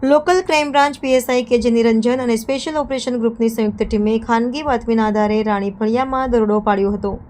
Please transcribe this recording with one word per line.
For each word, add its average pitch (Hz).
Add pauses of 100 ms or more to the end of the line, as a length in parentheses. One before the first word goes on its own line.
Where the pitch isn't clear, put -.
લોકલ 302
ક્રાઇમ 302
બ્રાન્ચ 277
પી 269
એસ 247
આઈ 247
કે 247
જે 247
નિરંજન 233
અને 233
સ્પેશિયલ 269
ઓપરેશન 254
ગ્રુપની 226
સંયુક્ત 214
ટીમે 214
ખાનગી 240
બાતમીના 226
આધારે 214 (140)
રાણી 202
ફળિયામાં 254
દરોડો 214
પાડ્યો 202
હતો. 202 (180)